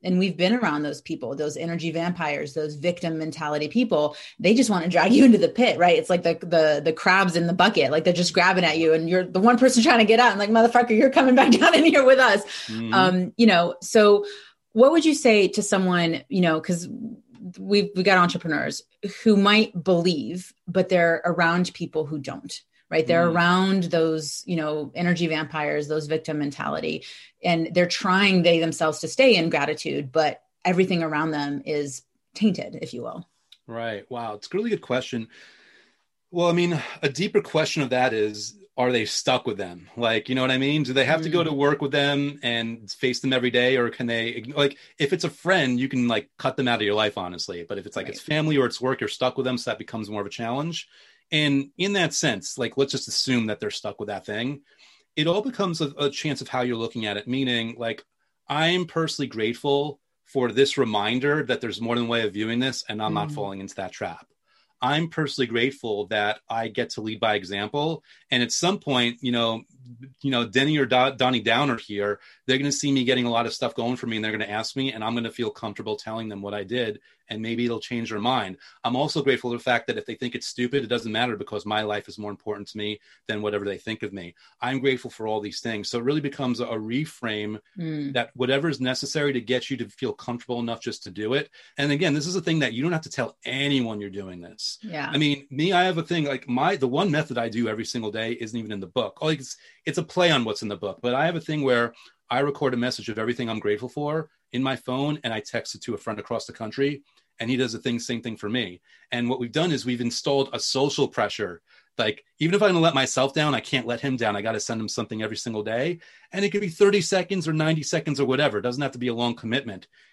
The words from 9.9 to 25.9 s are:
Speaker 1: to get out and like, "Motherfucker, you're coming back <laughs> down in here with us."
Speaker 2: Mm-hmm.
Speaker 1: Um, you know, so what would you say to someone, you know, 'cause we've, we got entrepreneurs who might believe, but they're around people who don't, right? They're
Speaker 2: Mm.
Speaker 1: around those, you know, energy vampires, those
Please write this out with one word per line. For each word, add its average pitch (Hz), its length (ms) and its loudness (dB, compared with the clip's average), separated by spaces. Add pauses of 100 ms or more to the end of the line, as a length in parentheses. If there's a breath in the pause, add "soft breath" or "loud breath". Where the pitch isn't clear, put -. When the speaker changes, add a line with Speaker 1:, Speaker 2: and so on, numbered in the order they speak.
Speaker 1:
to 220 80 8
get 220 140 6
out 240 100 8
and 196 100 0
like, 202 120 2
"Motherfucker, 226 440 6
you're 247 140 8
coming 262 240 6
back 262 180 8
<laughs> - 80 8
down 339 140 6
in 311 120 6
here 285 200 8
with 262 140 8
us." 220 240 4 (240 loud breath)
Speaker 2:
Mm-hmm. - 260 -6
Speaker 1:
Um, 185 420 4
you 233 120 8
know, 175 340 4
so 208 440 6 (480 loud breath)
what 254 180 8
would 320 140 4
you 311 100 6
say 208 320 6
to 196 160 -2
someone, 180 680 2
you 196 120 2
know, 160 200 4
'cause 170 260 -4 (680)
we've, 196 380 2
we 185 80 0
got 190 140 6
entrepreneurs 165 680 0 (400)
who 214 140 6
might 202 460 4
believe, 175 720 0 (140)
but 185 220 0
they're 170 360 4
around 175 480 2
people 156 320 -4
who 147 140 -8
don't, - 420 -12 (300)
right? 160 160 2
They're 170 200 4
Speaker 2:
Mm. 165 60 2
Speaker 1:
around 180 520 4
those, 160 600 0
you 180 120 -2
know, 151 360 -4
energy 175 340 0
vampires, 151 600 -4
those 151 200 -4